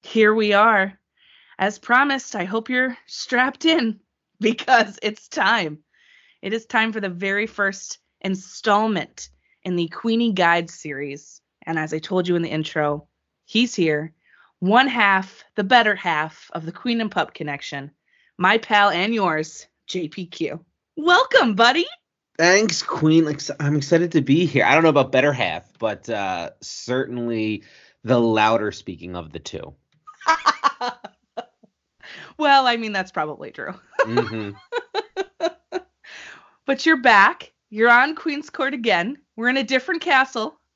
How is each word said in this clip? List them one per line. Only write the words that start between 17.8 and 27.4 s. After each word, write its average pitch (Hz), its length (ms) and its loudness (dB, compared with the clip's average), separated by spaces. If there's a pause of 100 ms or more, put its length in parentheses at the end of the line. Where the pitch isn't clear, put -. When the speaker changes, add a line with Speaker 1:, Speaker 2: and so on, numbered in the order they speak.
Speaker 1:
my 196 200 4
pal 208 320 4
and 190 240 -2
yours, 160 540 -4 (180)
J 175 220 -8
P 175 180 -12
Q. 165 380 -8 (320)
Welcome, 339 580 2
buddy. 262 320 4 (500)
Speaker 2:
Thanks, 190 460 2
Queen. 156 460 2
Ex-, 147 320 -8
I'm 147 160 0
excited 170 360 0
to 160 80 4
be 165 260 2
here. 139 180 0
I 127 100 4
don't 160 80 4
know 165 60 6
about 139 240 2
better 139 200 2
half, 92 460 -6
but, 107 320 -6
uh, 95 400 -4 (100)
certainly 120 1000 -6 (420)